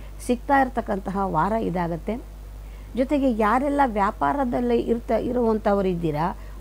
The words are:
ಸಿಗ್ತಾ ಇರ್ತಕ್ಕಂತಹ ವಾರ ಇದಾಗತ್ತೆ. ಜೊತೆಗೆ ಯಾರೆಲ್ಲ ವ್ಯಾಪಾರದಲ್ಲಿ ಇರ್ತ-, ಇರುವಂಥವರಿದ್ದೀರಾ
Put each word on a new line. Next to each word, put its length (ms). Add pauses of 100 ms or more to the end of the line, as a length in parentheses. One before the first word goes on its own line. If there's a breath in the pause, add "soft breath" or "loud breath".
(260 loud breath)
ಸಿಗ್ತಾ 380
ಇರ್ತಕ್ಕಂತಹ 540 (180)
ವಾರ 160 (180)
ಇದಾಗತ್ತೆ. 460 (840 loud breath)
ಜೊತೆಗೆ 320 (140)
ಯಾರೆಲ್ಲ 380 (160)
ವ್ಯಾಪಾರದಲ್ಲಿ 800 (140)
ಇರ್ತ-, 380
ಇರುವಂಥವರಿದ್ದೀರಾ 960 (340 loud breath)